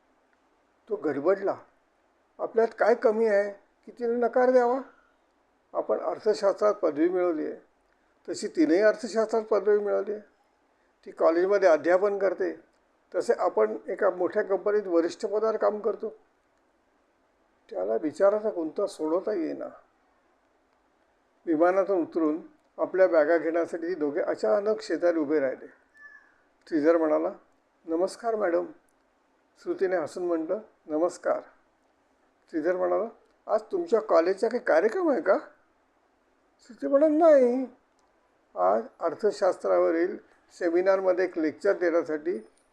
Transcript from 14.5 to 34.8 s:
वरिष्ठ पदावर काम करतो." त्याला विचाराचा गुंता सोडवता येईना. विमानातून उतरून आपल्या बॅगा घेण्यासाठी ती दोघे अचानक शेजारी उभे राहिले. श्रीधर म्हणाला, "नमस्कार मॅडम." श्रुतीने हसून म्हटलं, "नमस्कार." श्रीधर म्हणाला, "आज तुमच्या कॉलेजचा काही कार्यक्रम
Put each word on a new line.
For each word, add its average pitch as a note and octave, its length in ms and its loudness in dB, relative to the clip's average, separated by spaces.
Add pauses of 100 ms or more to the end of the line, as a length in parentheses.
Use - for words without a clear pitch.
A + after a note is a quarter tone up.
वरिष्ठ E3+ 400 0
पदावर G#3+ 300 -2
काम G#3 240 0
करतो." G#3 380 -6 (1500)
त्याला G3+ 260 -4
विचाराचा G3+ 540 0
गुंता E3+ 360 -4
सोडवता F#3 460 -4
येईना. D#3 360 -6 (1800)
विमानातून F3+ 560 0
उतरून D#3 380 -2 (380)
आपल्या F#3 300 2
बॅगा E3 300 4
घेण्यासाठी E3 500 -4
ती F#3 60 -4
दोघे D3+ 260 -4
अचानक G#3+ 640 -2
शेजारी E3+ 360 -2
उभे D3+ 220 0
राहिले. C3 260 -4 (1040)
श्रीधर D#3+ 280 2
म्हणाला, D#3+ 360 0 (540)
"नमस्कार F#3 480 -4
मॅडम." F3 320 -2 (960)
श्रुतीने F#3 340 -2
हसून E3+ 260 -6
म्हटलं, E3+ 360 -2 (280)
"नमस्कार." D#3+ 540 -2 (1120)
श्रीधर E3+ 260 -2
म्हणाला, F3+ 280 -2 (420)
"आज A3 140 0 (120)
तुमच्या F#3+ 280 0
कॉलेजचा F#3+ 480 2
काही A#3+ 160 -6
कार्यक्रम A3+ 460 2